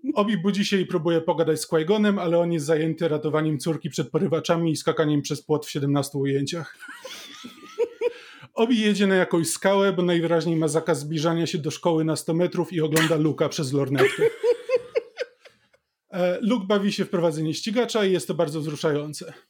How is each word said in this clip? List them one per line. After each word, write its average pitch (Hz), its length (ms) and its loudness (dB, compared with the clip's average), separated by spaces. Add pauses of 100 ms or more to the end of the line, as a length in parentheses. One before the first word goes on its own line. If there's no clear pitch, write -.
(140)
Obi 208 220 2
budzi 190 280 0
się 202 160 0
i 175 60 0
próbuje 170 340 0
pogadać 160 400 0
z - 80 -8
Qui-Gonem, 202 520 2
ale 170 180 2
on 170 140 2
jest 151 140 -2
zajęty 160 420 0
ratowaniem 151 500 0
córki 160 320 -4
przed - 200 -4
porywaczami 165 640 0
i 147 40 0
skakaniem 151 460 0
przez 139 200 -6
płot 151 240 -2
w - 40 -14
siedemnastu 143 500 -2
ujęciach. 139 580 -4
<laughs> - 1800 -8
Obi 226 260 2
jedzie 208 260 4
na 190 80 4
jakąś 175 360 2
skałę, 196 420 2
bo 175 100 0
najwyraźniej 170 540 2
ma 160 120 2
zakaz 156 320 0
zbliżania 165 460 0
się 175 120 -4
do 151 120 -4
szkoły 160 340 0
na 156 120 0
sto - 180 -4
metrów 175 380 -2
i 170 80 -2
ogląda 156 360 2
Luka 151 320 0
przez 135 240 -4
lornetkę. 143 560 2
<laughs> 453 40 0 (1800)
E, 180 280 0
Luke 208 260 0
bawi 202 260 2
się 196 120 -2
w - 60 -8
prowadzenie 160 440 0
ścigacza 226 500 0
i 190 80 2
jest 175 160 -2
to 175 60 -2
bardzo 156 260 0
wzruszające. 147 720 -4 (180)